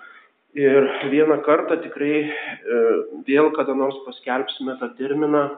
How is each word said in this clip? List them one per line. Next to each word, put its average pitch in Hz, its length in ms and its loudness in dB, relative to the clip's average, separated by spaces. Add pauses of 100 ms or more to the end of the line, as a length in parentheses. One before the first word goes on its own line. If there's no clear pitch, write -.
(560)
Ir 139 320 4 (160)
vieną 147 380 2
kartą 160 360 2
tikrai, 147 440 -4
e, 151 560 -6 (420)
vėl 147 320 4
kada 139 220 -2
nors 135 260 -2
paskelbsime 131 800 -6
tą 123 160 -8
terminą, 147 500 0 (140)